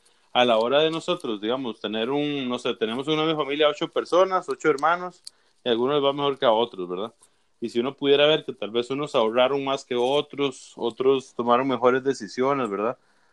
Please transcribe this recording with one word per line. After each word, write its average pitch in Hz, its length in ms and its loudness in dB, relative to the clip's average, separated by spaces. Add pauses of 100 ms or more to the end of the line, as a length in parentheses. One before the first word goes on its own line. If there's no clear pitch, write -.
(320)
a 123 140 4
la 117 100 4
hora 123 240 2
de 160 100 2
nosotros, 160 480 -6
digamos, 117 400 -6
tener 110 300 -4
un, 143 400 -4
no 123 100 -4
sé, - 160 -4
tenemos 117 320 -4
una 156 300 0
familia, 147 320 2
ocho 151 200 -2
personas, 185 600 2
ocho 139 220 0
hermanos, 170 520 0 (400)
y 123 60 -2
a 123 40 4
algunos 123 240 2
les 139 80 2
va 139 100 2
mejor 143 240 -2
que 135 80 2
a 117 60 6
otros, 107 360 -2
¿verdad? 92 240 -6 (480)
Y 120 80 -6
si 117 120 -2
uno 135 140 -2
pudiera 143 320 4
ver 151 200 2
que - 80 -10
tal 101 160 -10
vez 120 180 -2
unos 139 260 -6
ahorraron 127 480 2
más 135 220 -4
que 127 100 -6
otros, 139 800 -2
otros 127 600 0
tomaron 123 340 2
mejores 127 340 2
decisiones, 127 680 -2
¿verdad? 104 260 -2 (360)